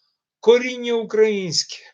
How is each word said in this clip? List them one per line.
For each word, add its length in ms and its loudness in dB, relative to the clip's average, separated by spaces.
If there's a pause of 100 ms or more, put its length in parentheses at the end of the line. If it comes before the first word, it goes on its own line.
(400)
коріння 540 2
українське». 840 -2 (160)